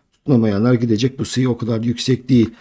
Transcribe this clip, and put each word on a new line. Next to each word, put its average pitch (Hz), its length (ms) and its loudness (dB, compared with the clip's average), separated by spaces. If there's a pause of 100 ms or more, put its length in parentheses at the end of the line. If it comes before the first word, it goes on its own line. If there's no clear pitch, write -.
(260)
Tutunamayanlar 113 480 2
gidecek. 117 460 -2
Bu 110 60 -4
sayı 127 240 -2
o 120 80 -2
kadar 113 260 -4
yüksek 120 460 -4
değil. 117 200 4 (120)